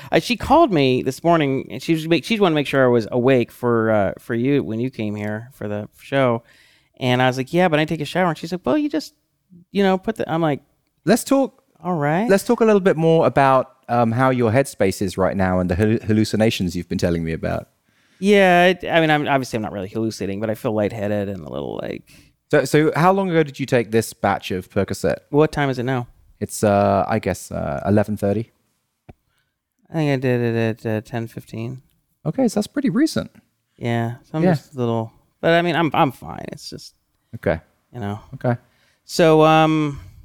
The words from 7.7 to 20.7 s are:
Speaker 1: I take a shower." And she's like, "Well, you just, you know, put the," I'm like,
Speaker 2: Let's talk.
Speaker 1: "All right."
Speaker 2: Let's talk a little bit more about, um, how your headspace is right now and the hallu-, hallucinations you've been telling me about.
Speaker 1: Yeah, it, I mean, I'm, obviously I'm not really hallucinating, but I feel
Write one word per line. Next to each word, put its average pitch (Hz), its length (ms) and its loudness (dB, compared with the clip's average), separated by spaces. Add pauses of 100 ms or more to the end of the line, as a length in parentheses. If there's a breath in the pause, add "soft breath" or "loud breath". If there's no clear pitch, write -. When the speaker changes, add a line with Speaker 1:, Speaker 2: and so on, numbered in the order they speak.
Speaker 1:
I 156 60 0
take 156 160 -6
a 143 40 -6
shower." 180 240 -2
And 160 80 -4
she's 170 140 -10
like, 180 140 -8
"Well, 262 120 0
you 294 120 -2
just, 294 240 -6 (580)
you 196 120 -2
know, 190 140 2
put 214 200 -6
the," - 120 -6
I'm 160 120 -2
like, 147 200 -2 (440)
Speaker 2:
Let's 214 180 2
talk. - 400 0 (180)
Speaker 1:
"All 175 120 -4
right." 160 340 0
Speaker 2:
Let's 196 160 2
talk 240 160 0
a 233 60 2
little 208 160 4
bit 180 160 2
more 165 300 4
about, 135 500 2 (100)
um, 120 240 2
how 131 200 2
your 120 200 2
headspace 104 500 0
is 95 160 -4
right 90 200 2
now 92 220 2
and 90 120 0
the 87 40 0
hallu-, 110 280 2
hallucinations 107 720 0
you've 87 140 -8
been 92 80 -4
telling 87 260 0
me 80 80 -4
about. 82 380 -6 (500)
Speaker 1:
Yeah, 185 460 4
it, 180 180 2
I 139 160 0
mean, 160 120 2
I'm, 147 160 2
obviously 131 300 -2
I'm 107 60 -2
not 82 80 -8
really 95 180 -8
hallucinating, 104 520 -4
but 110 80 -4
I 107 60 -2
feel 113 180 -6